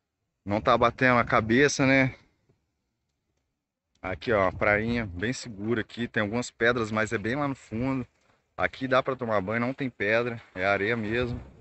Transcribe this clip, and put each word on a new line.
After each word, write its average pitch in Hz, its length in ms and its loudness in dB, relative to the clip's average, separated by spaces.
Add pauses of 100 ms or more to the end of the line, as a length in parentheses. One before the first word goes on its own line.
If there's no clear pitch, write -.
(420)
não 101 160 -2
tá 117 200 4
batendo 120 400 4
a 117 60 4
cabeça, 123 600 2
né? 131 300 4 (1900)
Aqui, 95 320 -6
ó, 98 160 4
a 90 40 0
prainha 110 520 0
bem 98 300 -6
segura 110 480 -4
aqui, 117 260 -8
tem 110 140 -2
algumas 113 280 -4
pedras, 117 400 0
mas 110 220 -2
é 113 60 0
bem 110 180 -4
lá 147 100 -2
no 139 80 -4
fundo. 127 520 -6 (500)
Aqui 92 320 -4
dá 127 140 4
pra 135 140 -4
tomar 113 260 0
banho, 110 180 -2
não 123 140 -2
tem 131 160 -6
pedra, 117 500 0 (140)
é 90 100 -4
areia 101 320 0
mesmo. 120 420 -4 (220)